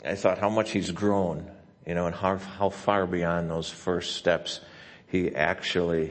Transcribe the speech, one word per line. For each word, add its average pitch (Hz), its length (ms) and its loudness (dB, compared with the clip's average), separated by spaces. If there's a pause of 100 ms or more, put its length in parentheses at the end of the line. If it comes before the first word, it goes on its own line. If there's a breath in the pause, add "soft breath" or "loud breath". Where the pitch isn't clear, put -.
I 78 120 -2
thought 95 240 2
how 101 100 2
much 107 220 0
he's 92 180 0
grown, 90 640 0 (340)
you 85 80 -4
know, 87 140 0
and 85 80 -2
how, 98 220 2
how 98 340 -2
far 101 340 2
beyond 85 460 0
those 82 180 -4
first - 460 -2
steps - 440 0 (500 loud breath)
he 90 240 2
actually 82 760 0